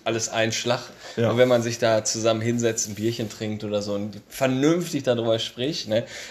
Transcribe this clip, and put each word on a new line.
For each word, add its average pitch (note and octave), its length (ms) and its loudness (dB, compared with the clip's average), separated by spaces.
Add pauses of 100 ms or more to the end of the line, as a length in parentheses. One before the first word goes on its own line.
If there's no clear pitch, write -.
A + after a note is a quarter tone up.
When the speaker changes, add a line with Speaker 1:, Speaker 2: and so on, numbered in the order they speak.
Speaker 1:
alles A2+ 260 -2
ein A2+ 200 2
Schlag. A#2+ 300 0 (360)
Speaker 2:
Ja. A#2 140 2
Speaker 1:
Und A2+ 60 0
wenn B2+ 120 8
man A#2+ 140 4
sich A2+ 160 -2
da A2 260 4
zusammen A2+ 360 2
hinsetzt, A#2 480 0
ein G#2 60 -8
Bierchen A2 340 -2
trinkt G#2+ 360 -8
oder G#2 180 -2
so G#2 100 -6
und G2+ 380 -6
vernünftig C#3+ 720 2
darüber A2+ 380 2
spricht, C3 480 -6
ne, A2+ 180 0 (240)